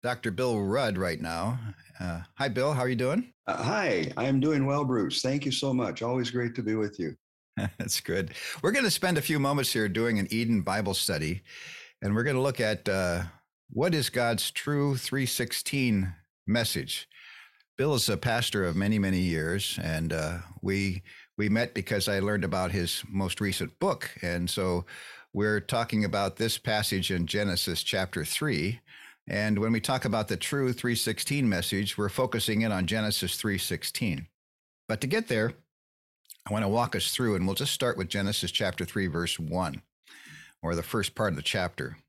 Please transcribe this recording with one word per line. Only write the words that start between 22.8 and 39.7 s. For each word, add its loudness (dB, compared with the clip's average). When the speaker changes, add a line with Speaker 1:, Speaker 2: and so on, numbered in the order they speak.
Speaker 1:
most -2
recent -2
book. 0
And 0
so 0
we're 2
talking 0
about 0
this 0
passage 0
in 0
Genesis 0
chapter -2
three. 0
And 0
when 2
we 4
talk 0
about 2
the -2
true 0
three 0
sixteen 0
message, 0
we're 0
focusing 0
in 2
on 0
Genesis 0
three -2
sixteen. -4
But -2
to -2
get 0
there, 2
I -4
wanna 2
walk 2
us 0
through, 2
and 2
we'll 2
just -2
start 0
with -2
Genesis 0
chapter 0
three, -2
verse -2
one, -2